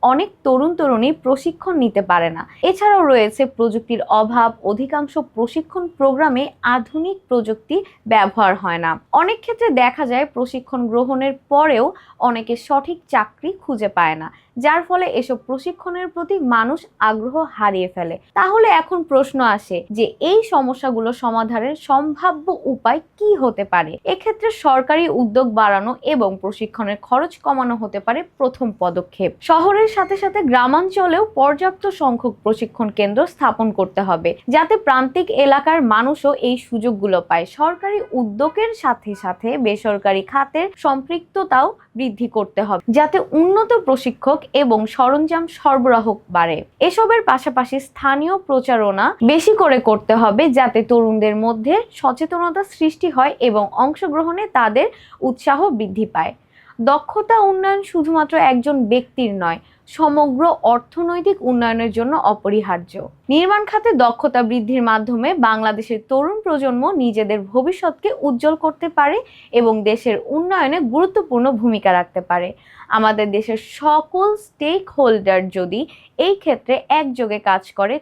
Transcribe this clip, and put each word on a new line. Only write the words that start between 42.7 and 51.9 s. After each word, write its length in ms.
যাতে 200
উন্নত 320
প্রশিক্ষক 520
এবং 180
সরঞ্জাম 480
সরবরাহ 480
বাড়ে। 220
এসবের 420
পাশাপাশি 480
স্থানীয় 480
প্রচারণা 580
বেশি 300
করে 160
করতে 320
হবে, 220
যাতে 220
তরুণদের 440
মধ্যে 300